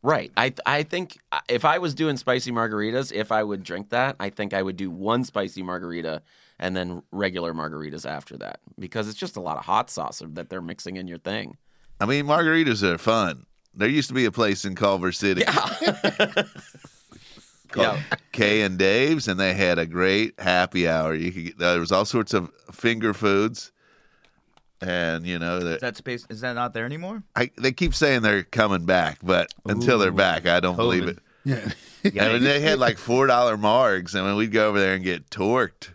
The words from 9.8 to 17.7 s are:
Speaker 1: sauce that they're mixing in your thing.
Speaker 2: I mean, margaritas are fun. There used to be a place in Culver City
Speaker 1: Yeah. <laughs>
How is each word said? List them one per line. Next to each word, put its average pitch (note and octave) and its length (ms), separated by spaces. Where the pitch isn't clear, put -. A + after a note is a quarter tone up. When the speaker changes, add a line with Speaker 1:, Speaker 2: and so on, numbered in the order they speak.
Speaker 1:
sauce - 300
that E2 160
they're F2+ 120
mixing E2+ 360
in F#2 100
your F2 120
thing. G2+ 380
Speaker 2:
I G2+ 80
mean, C#3+ 180
margaritas D#3 560
are F2+ 160
fun. F#2 480
There G#2+ 140
used C#3+ 180
to B2+ 80
be C3 100
a G#2 60
place G2+ 340
in F#2+ 100
Culver F#2+ 360
City F#2 300
Speaker 1:
Yeah. - 120
<laughs> - 880